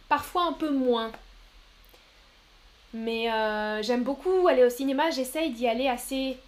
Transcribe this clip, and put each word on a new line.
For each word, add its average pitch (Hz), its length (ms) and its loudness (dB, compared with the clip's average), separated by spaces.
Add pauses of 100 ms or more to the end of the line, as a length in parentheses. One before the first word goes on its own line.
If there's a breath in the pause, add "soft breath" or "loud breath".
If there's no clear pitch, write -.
parfois 349 360 0
un 320 80 0
peu 311 180 -4
moins. 240 420 0 (1800 soft breath)
Mais, 226 380 -2
euh, 214 520 0
j'aime 247 200 0
beaucoup 359 460 2
aller 254 160 6
au 240 60 6
cinéma, 277 400 0
j'essaye 277 400 -2
d'y 233 180 -2
aller 247 200 0
assez 262 600 -4